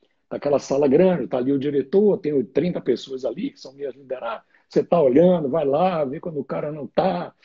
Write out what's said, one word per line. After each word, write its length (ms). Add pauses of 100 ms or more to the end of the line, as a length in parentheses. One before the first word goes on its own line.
(300)
Tá 80
aquela 200
sala 300
grande, 380
tá 100
ali 160
o 60
diretor, 580
tem 260
trinta 380
pessoas 460
ali, 240
que 100
são 140
minhas 200
lideradas. 500 (220)
Você 160
tá 160
olhando, 520
vai 160
lá, 400
vê 120
quando 220
o 40
cara 280
não 140
tá, 480 (100)